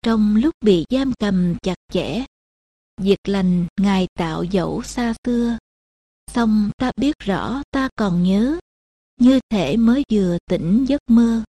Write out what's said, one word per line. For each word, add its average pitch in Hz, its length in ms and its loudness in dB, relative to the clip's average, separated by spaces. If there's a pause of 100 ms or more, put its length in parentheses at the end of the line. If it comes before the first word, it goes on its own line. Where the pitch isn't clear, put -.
Trong 214 340 0
lúc 262 260 2
bị 180 280 4
giam 262 300 -2
cầm 180 420 0
chặt 185 140 -4 (180)
chẽ, 175 320 -4 (760)
việc 190 220 2
lành 180 440 0 (120)
Ngài 190 340 2
tạo 165 300 -4
dẫu 175 400 -2
xa 240 300 -4 (120)
xưa. 233 320 -2 (760)
Song 214 440 0
ta 254 180 -2
biết 277 240 -2
rõ 196 520 -6
ta 269 240 -2
còn 175 280 0
nhớ, 220 360 0 (600)
như 254 200 6 (100)
thể 175 280 -2
mới 233 340 2
vừa 185 340 0
tỉnh 185 440 0
giấc 285 180 0
mơ. 226 360 2 (160)